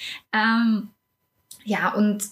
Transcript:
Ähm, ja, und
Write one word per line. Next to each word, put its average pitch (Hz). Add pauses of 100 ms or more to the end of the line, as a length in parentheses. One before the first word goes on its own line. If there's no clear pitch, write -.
(320)
Ähm, 220 (720)
ja, 196
und 208